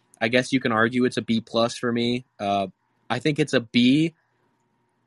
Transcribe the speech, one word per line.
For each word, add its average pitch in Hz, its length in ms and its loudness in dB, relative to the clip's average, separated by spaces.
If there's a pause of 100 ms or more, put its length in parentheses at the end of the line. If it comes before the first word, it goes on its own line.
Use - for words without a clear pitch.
(200)
I 117 80 0
guess 123 240 0
you 131 80 2
can 123 140 -2
argue 120 320 2
it's 120 100 -2
a 120 60 -4
B 113 180 -2
plus 113 380 -2
for 120 160 -4
me. 120 320 -4 (120)
Uh, 101 300 -2 (420)
I 120 100 -2
think 156 200 -2
it's - 140 -2
a 127 80 2
B. 127 540 2 (920)